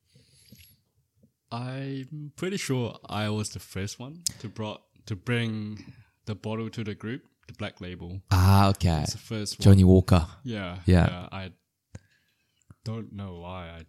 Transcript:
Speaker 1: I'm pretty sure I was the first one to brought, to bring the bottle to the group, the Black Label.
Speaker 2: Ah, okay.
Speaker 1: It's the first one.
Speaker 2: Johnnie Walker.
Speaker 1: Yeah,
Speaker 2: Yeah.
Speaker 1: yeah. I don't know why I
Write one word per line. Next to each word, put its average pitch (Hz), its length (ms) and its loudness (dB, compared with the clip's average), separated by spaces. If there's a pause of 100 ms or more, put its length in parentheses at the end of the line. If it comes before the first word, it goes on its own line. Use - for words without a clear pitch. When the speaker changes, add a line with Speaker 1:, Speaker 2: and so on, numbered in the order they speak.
(1500)
Speaker 1:
I'm 135 840 -10
pretty 190 200 -6
sure 127 400 -4 (100)
I 104 220 -4
was 107 220 -4
the - 80 -14
first - 400 -10
one 147 240 -16 (160)
to 113 100 -14
brought, 107 320 -10 (240)
to 110 120 -10
bring 110 680 -6 (400)
the 107 100 -8
bottle 110 360 -8
to 117 120 -10
the 104 120 -8
group, 113 280 -12 (240)
the - 80 -20
Black - 260 -12
Label. 90 500 -12
Speaker 2:
Ah, 98 400 6
okay. 82 320 0
Speaker 1:
It's - 100 -6
the - 60 -14
first 107 400 -10
one. - 60 -6
Speaker 2:
Johnnie 98 200 10
Walker. 92 420 8 (180)
Speaker 1:
Yeah, 98 420 -8
Speaker 2:
Yeah. 87 240 6
Speaker 1:
yeah. 90 200 -12
I 95 220 -14 (1300)
don't 110 280 -10
know 95 280 -12
why 90 280 -12
I 82 200 -18